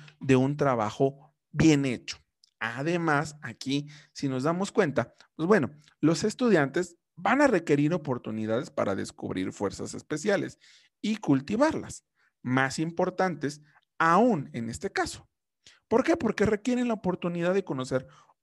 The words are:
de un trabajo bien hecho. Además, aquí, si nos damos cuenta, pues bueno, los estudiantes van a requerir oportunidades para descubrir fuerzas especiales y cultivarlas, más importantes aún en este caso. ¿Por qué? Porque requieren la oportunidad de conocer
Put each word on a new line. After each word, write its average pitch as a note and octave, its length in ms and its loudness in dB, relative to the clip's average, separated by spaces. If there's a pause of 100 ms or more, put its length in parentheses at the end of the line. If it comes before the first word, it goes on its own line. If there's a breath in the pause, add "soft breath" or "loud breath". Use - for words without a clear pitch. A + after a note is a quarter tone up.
(200 loud breath)
de C3 160 4
un C3+ 200 2
trabajo C3+ 800 -2 (180)
bien D3 340 4
hecho. - 320 -6 (420)
Además, D3 840 -2
aquí, C#3 480 -6 (240 loud breath)
si - 160 -4
nos C3 140 -4
damos F3 280 -2
cuenta, D3 420 0 (220 soft breath)
pues D#3+ 120 -4
bueno, F3+ 240 4 (280 soft breath)
los - 240 2
estudiantes F3+ 720 0 (200)
van A3 260 2
a C#4+ 60 6
requerir D#3 460 2
oportunidades A#2+ 760 -4
para G#2 260 -2
descubrir G2+ 560 -6
fuerzas G2+ 420 -6
especiales D3+ 640 -4 (420 soft breath)
y G#3+ 160 -4
cultivarlas, D3 880 0 (360)
más C3 380 -2
importantes E3 840 -4 (360 soft breath)
aún F3 560 4
en A2+ 160 -6
este - 220 -8
caso. - 360 -6 (600 soft breath)
¿Por A#3 160 2
qué? E4 120 2
Porque G#3+ 300 0
requieren A#3+ 420 0
la A#3 60 0
oportunidad F3+ 600 -2
de G3 100 0
conocer C3 440 -4 (360 soft breath)